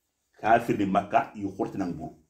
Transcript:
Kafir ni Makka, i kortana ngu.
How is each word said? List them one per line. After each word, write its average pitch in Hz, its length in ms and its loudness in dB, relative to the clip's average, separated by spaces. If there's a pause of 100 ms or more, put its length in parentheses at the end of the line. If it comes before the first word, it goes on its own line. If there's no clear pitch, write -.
(420)
Kafir 117 360 4
ni 101 80 0
Makka, 101 500 2
i 107 60 -12 (160)
kortana 107 300 -4
ngu. 82 200 -8 (220)